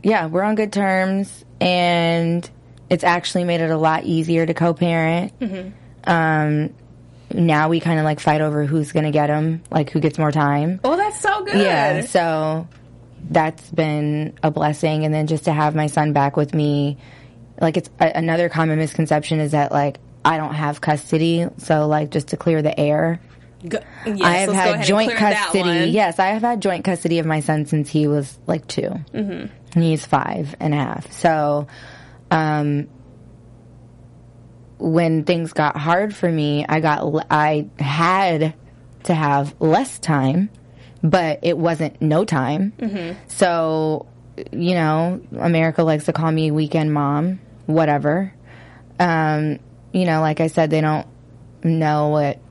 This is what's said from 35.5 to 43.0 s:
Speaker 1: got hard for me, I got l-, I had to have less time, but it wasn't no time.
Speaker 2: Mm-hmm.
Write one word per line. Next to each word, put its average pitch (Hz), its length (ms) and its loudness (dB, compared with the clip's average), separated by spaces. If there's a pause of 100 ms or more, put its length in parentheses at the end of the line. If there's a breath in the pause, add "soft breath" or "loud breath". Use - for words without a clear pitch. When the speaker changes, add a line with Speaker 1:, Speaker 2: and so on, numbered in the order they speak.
Speaker 1:
got 151 240 0
hard 180 380 0
for 180 160 0
me, 147 380 0
I 156 120 0
got 156 180 0
l-, 151 320 -2
I 151 380 2 (100)
had 160 760 2 (500)
to 175 100 2
have 143 460 0
less 180 380 2
time, 151 520 0 (520 loud breath)
but 160 400 2
it 165 140 2
wasn't 160 460 -2
no 156 220 2
time. 160 540 0
Speaker 2:
Mm-hmm. 190 400 -6 (100)